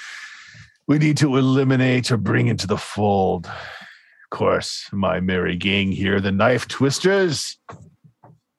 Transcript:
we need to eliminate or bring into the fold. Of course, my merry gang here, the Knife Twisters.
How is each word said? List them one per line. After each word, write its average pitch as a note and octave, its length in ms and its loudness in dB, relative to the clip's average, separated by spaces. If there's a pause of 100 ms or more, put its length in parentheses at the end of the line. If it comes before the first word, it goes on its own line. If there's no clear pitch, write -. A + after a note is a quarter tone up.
(880)
we D3 100 4
need D3+ 200 2
to C3+ 200 4
eliminate C3 720 2
or A#2+ 60 2
bring A2 300 2
into G2+ 200 -2
the G#2 100 0
fold. F#2+ 720 0
Of - 800 -18
course, - 640 -2
my F#2 280 0
merry F2+ 360 -2
gang G2 360 0
here, F#2+ 300 0
the G2 100 -2
Knife A2+ 360 0
Twisters. F3+ 920 0 (1000)